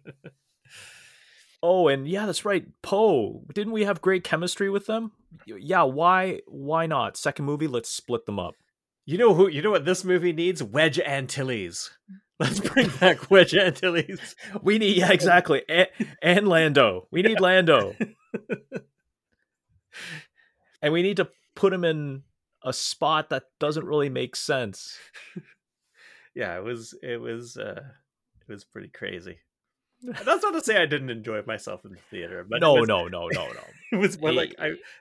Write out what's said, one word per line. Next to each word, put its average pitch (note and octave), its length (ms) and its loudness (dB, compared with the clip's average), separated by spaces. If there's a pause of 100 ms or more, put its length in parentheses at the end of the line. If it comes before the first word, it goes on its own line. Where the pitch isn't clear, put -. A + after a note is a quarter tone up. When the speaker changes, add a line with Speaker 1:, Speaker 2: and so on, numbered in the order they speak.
(1600)
Speaker 1:
Oh, F3 280 4
and C#3 180 0
yeah, G3 180 -4
that's F#3+ 200 -4
right. G3+ 200 -2 (160)
Poe. G3 640 2 (100)
Didn't G#3 200 -4
we G#3+ 100 0
have G3 180 -2
great F#3 220 2
chemistry F3+ 460 -2
with G3 160 -2
them? A3 260 -4 (340)
Y-, G#2+ 140 -16
yeah, E3+ 240 2
why, F3 640 2
why D3+ 380 -4
not? C3+ 320 -2
Second C#3+ 260 -4
movie, D3 240 -2
let's B2 220 -4
split - 360 -6
them G2+ 140 -6
up. F2 160 -8 (500)
Speaker 2:
You D3+ 120 -4
know A3+ 160 8
who, F#3 160 8
you D3 120 -4
know G#3 100 2
what E3 120 2
this F3+ 220 0
movie F3+ 260 2
needs? E3 320 -2
Wedge D3 380 0
Antilles. C3 880 -6 (480)
Let's D3 220 -2
bring A#3 260 0 (140)
back F3 280 2
<laughs> - 0 -
Wedge F#3 260 8
Antilles. F3+ 840 -2 (240)
Speaker 1:
We G#3 160 2
need, G#3 180 2
yeah, F3+ 160 4
exactly. F3 580 4
A-, F3 180 4 (340)
and F#3+ 260 4
Lando. C#3+ 640 4
We F3+ 120 0
need A3 180 2
Speaker 2:
Yeah. - 0 -
Speaker 1:
Lando. E3 580 4
Speaker 2:
<laughs> A3+ 40 0 (2750)
Speaker 1:
And D3+ 120 0
we E3+ 80 2
need F#3+ 160 0
to F#3+ 100 0 (280)
put F#3+ 180 2
him F3+ 100 -4
in D3 400 -2 (400)
a C3 100 -4
spot D#3 560 -2
that C3+ 160 -6 (140)
doesn't D3+ 260 -2
really D3 240 0
make B2+ 260 -6
sense. B2 640 -6 (380)
Speaker 2:
<laughs> - 40 -12 (960)
Yeah, F2+ 220 -6
it F#2+ 60 -10
was, A#2 380 -10
it A#2+ 160 -8
was, A#2+ 400 -12
uh, G#2+ 260 -12 (640)
it - 40 -18
was G2+ 120 -18
pretty - 260 -20
crazy. F2+ 500 -14 (600)
That's B3+ 420 -4
not G#4 80 0
to D#4+ 100 -4
say G#3+ 200 2
I E3 40 2
didn't C#3 240 -4
enjoy A2+ 340 -8
myself G#2+ 420 -10
in G2+ 80 -20
the F2 160 -20
theater, F2+ 400 -12
but A#2+ 140 -2
it D#3 80 6
Speaker 1:
No, - 20 8
Speaker 2:
was A#2 120 4
Speaker 1:
no, F#2 220 0
no, F2 220 -8
no, D#2 220 -6
no. - 320 -20
Speaker 2:
<laughs> - 80 -14
it A3 60 -2
was F3+ 220 0
more D#3 120 -2
like, E3 280 -2
I D#3 120 -6
Speaker 1:
Hey. - 80 -12 (220)